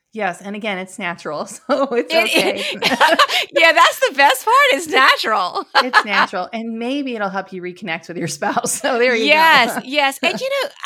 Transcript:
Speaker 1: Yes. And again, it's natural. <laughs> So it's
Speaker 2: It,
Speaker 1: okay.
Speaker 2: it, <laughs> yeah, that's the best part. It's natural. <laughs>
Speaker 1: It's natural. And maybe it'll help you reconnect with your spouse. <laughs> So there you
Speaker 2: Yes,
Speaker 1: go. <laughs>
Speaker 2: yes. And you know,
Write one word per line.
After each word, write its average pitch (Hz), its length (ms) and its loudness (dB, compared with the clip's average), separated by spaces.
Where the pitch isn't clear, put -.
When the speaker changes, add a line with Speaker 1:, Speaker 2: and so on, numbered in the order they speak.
Speaker 1:
Yes. 190 280 -6
And 202 160 -12
again, 202 220 -4
it's 190 200 -12
natural. 170 480 -6
<laughs> - 200 -18
So 269 260 0
it's 240 220 -2
Speaker 2:
It, 330 100 4
Speaker 1:
okay. 330 340 0
Speaker 2:
it, 403 920 0
<laughs> - 20 -20
yeah, 330 200 6
that's 349 280 4
the 453 160 0
best 285 300 4
part. 480 100 4
It's 311 180 -2
natural. 262 840 0
<laughs> - 120 -4
Speaker 1:
It's 254 240 2
natural. 190 480 -2
And 226 240 -8
maybe 262 380 -4
it'll 202 120 -4
help 190 240 -8
you 185 80 -10
reconnect 175 480 -10
with 170 80 -10
your 175 120 -6
spouse. - 520 -4
<laughs> 269 60 -4
So 262 120 0
there 247 160 2
you 247 120 0
Speaker 2:
Yes, 294 500 4
Speaker 1:
go. 240 60 -8
<laughs> - 20 -12
Speaker 2:
yes. 269 380 -2
And 349 180 -2
you 508 80 -4
know, 539 220 -4